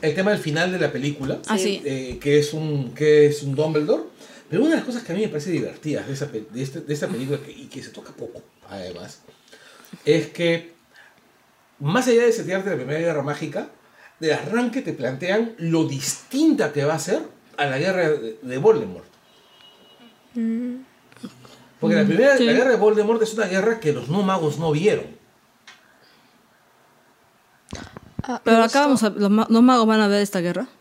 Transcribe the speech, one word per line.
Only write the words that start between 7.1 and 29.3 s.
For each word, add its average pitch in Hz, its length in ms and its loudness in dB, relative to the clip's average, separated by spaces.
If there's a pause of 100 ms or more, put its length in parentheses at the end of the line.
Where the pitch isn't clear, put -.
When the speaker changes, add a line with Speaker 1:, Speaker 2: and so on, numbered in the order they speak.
Speaker 1:
que... - 120 -16
y 139 160 -18
que 127 140 -16
se - 80 -18
toca - 220 -20
poco, - 300 -16 (280)
además, 92 520 -14 (840)
es 151 220 2
que... 170 460 -2 (1040)
Más 196 280 0
allá 240 160 6
de 240 100 4
setearte 190 360 -4
la 175 60 -2
Primera 135 240 -4
Guerra 160 240 -2
Mágica, 147 460 -6 (500)
de 156 140 0
arranque 226 480 -2
te 160 120 -6
plantean 175 640 -2
lo 165 280 0
distinta 190 880 0
que 143 120 -2
va 156 100 2
a 156 40 -4
ser 226 220 -2 (360)
a 143 80 0
la 135 120 -2
guerra 175 320 0
de, 113 320 -4
de 127 160 -8
Voldemort. 127 480 2 (1300)
Speaker 3:
Mm. 233 400 -4 (1040)
Speaker 1:
Porque - 160 2
la 104 100 4
primera, 254 320 4
Speaker 2:
Sí. 254 80 4
Speaker 1:
la 233 80 2
guerra 254 180 4
de 220 60 4
Voldemort 208 440 2
es 220 120 -2
una 214 140 -2
guerra 196 320 0
que 151 140 0
los 123 160 -6
no 185 140 0
magos 165 360 0
no 160 120 0
vieron. 160 340 2 (3250)
Speaker 3:
Ah, 240 200 -8
Speaker 2:
Pero 226 160 6
Speaker 3:
me 226 40 6
Speaker 2:
acá - 20 6
Speaker 3:
gustó. 233 140 0
Speaker 2:
vamos 277 240 4
a, 214 60 2
los 202 200 0
ma-, 214 200 4